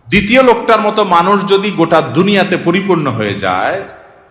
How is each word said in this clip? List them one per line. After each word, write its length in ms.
দ্বিতীয় 340
লোকটার 380
মতো 220
মানুষ 420
যদি 260
গোটা 300
দুনিয়াতে 560
পরিপূর্ণ 500
হয়ে 260
যায়, 480